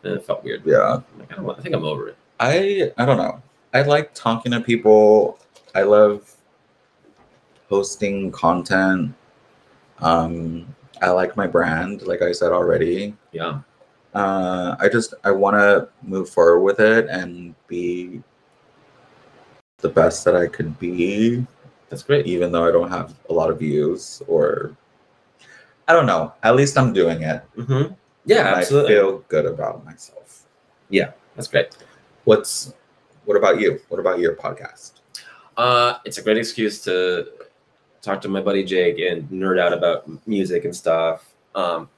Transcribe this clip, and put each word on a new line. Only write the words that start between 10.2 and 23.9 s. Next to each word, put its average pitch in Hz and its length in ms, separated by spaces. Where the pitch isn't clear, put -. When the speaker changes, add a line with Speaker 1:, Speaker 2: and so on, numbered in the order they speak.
Speaker 2:
I 90 80
like 90 260
my 98 100
brand, 85 560
like 90 200
I 87 100
said 87 200
already. 90 600
Speaker 1:
Yeah. 82 280
Speaker 2:
Uh, 92 680
I 101 80
just, 113 260
I 98 60
wanna 101 580
move 95 280
forward 85 300
with 98 200
it 113 280
and 87 460
be 90 560
the 82 100
best 82 360
that 87 100
I 87 120
could 80 320
be. 101 680
Speaker 1:
That's - 140
great. 143 240
Speaker 2:
Even 87 260
though 85 140
I 85 60
don't 87 180
have 85 240
a 82 40
lot 80 180
of 76 80
views 76 680